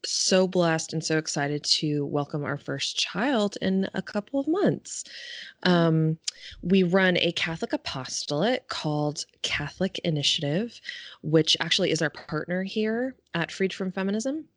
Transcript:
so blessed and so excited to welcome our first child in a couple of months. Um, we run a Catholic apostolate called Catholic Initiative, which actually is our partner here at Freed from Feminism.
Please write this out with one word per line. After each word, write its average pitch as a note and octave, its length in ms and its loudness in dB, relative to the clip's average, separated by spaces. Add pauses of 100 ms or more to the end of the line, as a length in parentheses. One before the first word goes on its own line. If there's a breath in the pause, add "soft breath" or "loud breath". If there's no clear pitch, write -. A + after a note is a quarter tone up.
so - 420 4
blessed E3+ 460 2
and D#3 120 -2
so D#3+ 140 2
excited D3 460 -2
to D3 420 2
welcome D3 380 -2
our C#3 140 -2
first - 380 -6
child G#3+ 640 0
in F#3+ 320 0
a - 100 -2
couple - 360 -4
of C#4 80 -2
months. D#4 560 0 (640 loud breath)
Um, D#3+ 520 4 (460 loud breath)
we F#3 220 4
run F#3 320 4
a E3+ 160 4
Catholic E3 400 -4
apostolate D#3 960 -2
called D3+ 560 -2 (180)
Catholic - 600 -4
Initiative, D#3 760 0 (420 loud breath)
which D#3 360 4
actually E3+ 320 2
is D#3+ 120 2
our D3+ 80 0
partner F3+ 520 -4
here A3 540 -2 (180)
at E3 160 -2
Freed F#3+ 220 -2
from F#3+ 180 -4
Feminism. A3+ 540 -2 (120)